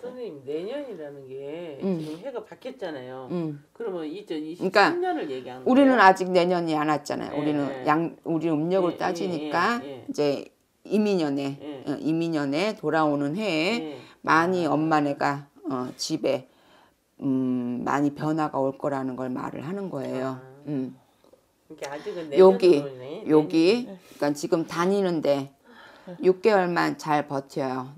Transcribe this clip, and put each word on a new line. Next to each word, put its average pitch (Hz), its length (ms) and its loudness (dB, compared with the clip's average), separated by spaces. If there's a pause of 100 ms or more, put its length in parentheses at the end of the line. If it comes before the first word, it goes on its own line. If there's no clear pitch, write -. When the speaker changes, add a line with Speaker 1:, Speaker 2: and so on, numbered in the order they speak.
Speaker 1:
선생님, 214 440 -12
내년이라는 156 840 -8
게 143 540 -12
Speaker 2:
응. 185 160 -2
Speaker 1:
지금 156 200 -10
해가 285 260 -10
바뀌었잖아요. 131 880 -12
Speaker 2:
응. 156 400 -6
Speaker 1:
그러면 185 340 -8
이천이십삼 180 960 0
년을 359 220 0
Speaker 2:
그러니까 143 120 -6
Speaker 1:
얘기하는 127 320 -10
Speaker 2:
우리는 269 240 8
Speaker 1:
거예요? 233 120 6
Speaker 2:
아직 190 280 6
내년이 175 460 2
안 156 120 0
왔잖아요. 135 460 -2
Speaker 1:
예, 147 60 -2
Speaker 2:
우리는 147 280 0 (140)
Speaker 1:
예. - 40 -4
Speaker 2:
양, 156 360 0
우리 160 260 -2
음력으로 170 440 2
Speaker 1:
예, - 20 -10
예, - 40 -12
Speaker 2:
따지니까 175 840 -2
Speaker 1:
예, 277 60 -14
예. 120 200 -14
Speaker 2:
이제 147 360 0 (400)
이민년에, 151 760 0
Speaker 1:
예. 143 300 -10
Speaker 2:
어, 139 80 -2
이민년에 165 760 -2
돌아오는 151 580 0
해에 196 460 0
Speaker 1:
예. 147 180 -10 (220)
Speaker 2:
많이 170 460 2
Speaker 1:
아. 143 60 0
Speaker 2:
엄마네가, 143 760 0 (220)
어, 127 260 -4
집에, 135 520 -4 (720)
음, 127 640 -2
많이 139 300 0
변화가 151 460 -2
올 135 180 -2
거라는 131 380 -4
걸 131 140 -6
말을 127 360 -8
하는 190 240 -8
거예요. 131 360 -6 (140)
Speaker 1:
아. - 20 -18 (240)
Speaker 2:
음. 131 300 -6 (680)
Speaker 1:
그러니까 151 280 -14
아직은 160 440 -2
Speaker 2:
여기, 185 320 10
Speaker 1:
내년으로네. 143 580 0
Speaker 2:
여기, 156 500 6
Speaker 1:
내년에. 202 200 -8 (180)
Speaker 2:
그러니까 147 220 0
지금 165 280 0
다니는데 165 840 0 (560)
Speaker 3:
네. 175 160 -14
Speaker 2:
육 185 200 2
개월만 175 560 2
잘 147 280 0
버텨요. 135 720 -6